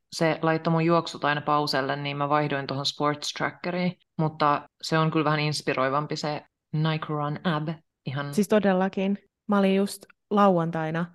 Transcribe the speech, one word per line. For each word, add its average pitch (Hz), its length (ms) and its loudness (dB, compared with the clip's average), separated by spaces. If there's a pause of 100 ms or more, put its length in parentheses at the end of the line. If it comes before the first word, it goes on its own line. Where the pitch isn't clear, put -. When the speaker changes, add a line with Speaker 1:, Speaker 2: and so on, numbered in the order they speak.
(120)
Speaker 1:
se 160 300 0
laittoi 160 300 0
mun 165 140 2
juoksut 165 400 0
aina 147 160 0
pauselle, 147 540 0
niin 143 220 -6
mä 143 120 -2
vaihdoin 143 380 0
tohon 139 180 -4
sports 147 480 -4
trackeriin. 175 600 -4 (240)
Mutta 151 520 0 (120)
se - 160 0
on 160 140 2
kyllä 160 140 0
vähän 151 140 2
inspiroivampi 147 760 -2
se 151 260 -6 (320)
Nike 156 360 0
Run 147 340 -4
app. 156 260 -2 (360)
Ihan 143 280 -6
Speaker 2:
Siis 196 140 2
todellakin. 196 720 2 (300)
Mä 202 120 2
olin 190 160 4
just 196 300 -2 (240)
lauantaina, 170 840 2